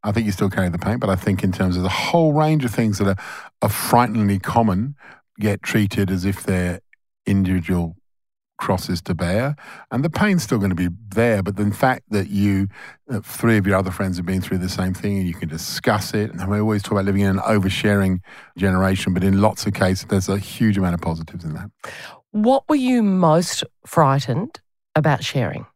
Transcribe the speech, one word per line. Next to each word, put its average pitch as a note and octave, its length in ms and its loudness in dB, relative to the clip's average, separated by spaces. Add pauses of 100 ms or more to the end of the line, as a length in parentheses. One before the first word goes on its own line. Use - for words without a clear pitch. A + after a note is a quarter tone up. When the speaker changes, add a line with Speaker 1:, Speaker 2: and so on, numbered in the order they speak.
Speaker 1:
I G#2 80 -2
think A2 140 2
you G#2 60 0
still G2 160 0
carry F#2 200 0
the F2 100 -2
pain, G#2+ 200 -2
but G#2 120 0
I F#2+ 60 2
think F#2+ 260 -2
in G2 80 2
terms F2+ 260 0
of F2+ 60 0
the F#2 60 0
whole D#3+ 440 2
range D3+ 320 2
of A#2 60 -2
things G#2+ 280 0
that G2+ 100 2
are, F#2+ 80 0 (440)
are G#2+ 80 2
frighteningly G#2+ 680 2
common A2+ 560 0 (460)
get G#2 240 -2
treated G2+ 480 0
as F2+ 120 -2
if F#2+ 200 -2
they're F2+ 340 -2 (480)
individual F2+ 680 0 (640)
crosses F#2 440 -2
to - 120 -4
bear, G#2 400 -2 (360)
and A#2+ 120 -2
the E3 60 0
pain's F#3 340 2
still - 140 -2
gonna G2 180 0
be F2 140 -2 (220)
there, A2+ 320 2
but F#2+ 140 -4
the G#2 160 0
fact B2+ 360 0
that G2+ 220 -2
you, G2 360 2 (400)
that A2+ 160 -6
three A2+ 360 2
of F#2 80 2
your G2 100 2
other F#2+ 140 0
friends F#2 260 -4
have F2 80 -6
been F#2 160 -2
through F#2 160 -4
the F2+ 100 -2
same F#2 280 -2
thing G2+ 240 -2
and F#2 100 0
you E2 60 -4
can F2 120 -8
discuss - 680 -2
it, G#2+ 180 -2
and F#2+ 180 -6
we G#2 80 0
always G#2+ 240 0
talk - 100 -4
about G2+ 120 0
living G2 160 0
in G2+ 80 2
an F#2+ 120 2
oversharing G2 800 2 (380)
generation, F#2+ 560 2
but F2 100 0
in G2 200 4
lots - 240 2
of G2+ 80 -2
cases, F#2 340 0
there's F#2+ 220 0
a G2 80 0
huge G2+ 400 0
amount F2+ 160 0
of E2 80 -4
positives E2 420 -6
in D#2 80 -6
that. F2 180 -10 (600)
Speaker 2:
What A3+ 360 2
were D4+ 100 4
you B3+ 260 2
most F3+ 600 2 (220)
frightened C#3 720 0 (360)
about D3+ 280 2
sharing? - 540 -4